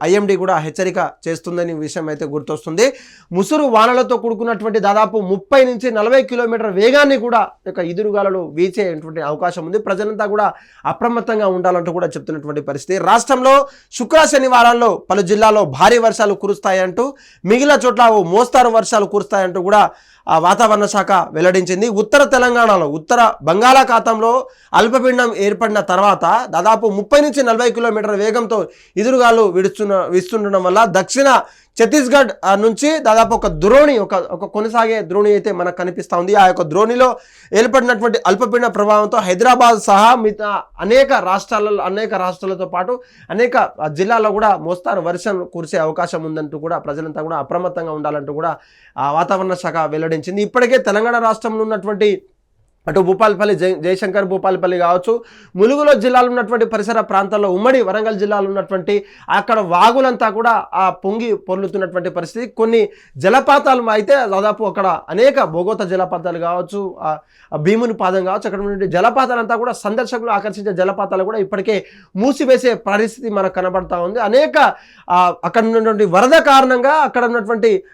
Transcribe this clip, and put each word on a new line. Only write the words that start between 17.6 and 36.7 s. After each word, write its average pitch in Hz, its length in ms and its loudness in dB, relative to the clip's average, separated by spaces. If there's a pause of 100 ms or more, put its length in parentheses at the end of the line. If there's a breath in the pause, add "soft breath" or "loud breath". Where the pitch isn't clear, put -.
చోట్ల 240 220 4
ఓ 214 160 4
మోస్తారు 240 460 2
వర్షాలు 220 360 0
కురుస్తాయంటూ 190 560 -2
కూడా 196 280 4 (400 soft breath)
ఆ 160 100 2
వాతావరణ 208 460 2
శాఖ 202 260 0
వెల్లడించింది. 180 800 0
ఉత్తర 220 340 2
తెలంగాణలో, 240 680 2
ఉత్తర 220 420 2 (120)
బంగాళాఖాతంలో 226 1040 2 (260 loud breath)
అల్పపీడనం 240 640 2
ఏర్పడిన 208 420 -2
తర్వాత 196 720 2
దాదాపు 208 380 2
ముప్పై 208 340 2
నుంచి 285 220 0
నలభై 233 280 0
కిలోమీటర్ల 214 440 -2
వేగంతో 214 520 -2 (300 soft breath)
ఎదురుగాలు 233 440 4
విడుస్తున్న, 190 680 0
వీస్తుండడం 196 540 -2
వల్ల 196 260 2
దక్షిణ 240 520 2 (420 loud breath)
ఛత్తీస్గఢ్, 254 480 2 (140)
ఆ, 196 100 2
నుంచి 233 440 0
దాదాపు 220 340 2
ఒక 220 140 -2
ద్రోణి, 233 500 4
ఒక, 202 160 -4
ఒక 180 320 -4
కొనసాగే 226 560 -2
ద్రోణి 196 280 0
అయితే 208 220 0
మనకు 175 240 -4
కనిపిస్తా 180 420 -6
ఉంది. 185 180 0
ఆ 190 120 6
యొక్క 180 140 0
ద్రోణిలో 220 560 2 (360 loud breath)